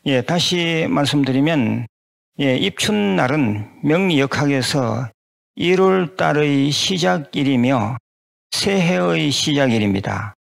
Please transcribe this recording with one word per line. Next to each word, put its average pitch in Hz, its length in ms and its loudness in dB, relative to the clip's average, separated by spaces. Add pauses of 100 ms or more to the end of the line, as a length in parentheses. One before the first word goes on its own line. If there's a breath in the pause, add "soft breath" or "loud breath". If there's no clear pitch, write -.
예, 135 160 2
다시 165 680 -2
말씀드리면, 135 960 0 (540)
예, 135 160 2
입춘날은 180 1300 -2
명리역학에서 139 1300 0 (520)
일월 185 540 2
달의 147 560 2
시작일이며 139 1300 0 (560)
새해의 175 800 0
시작일입니다. 104 1120 0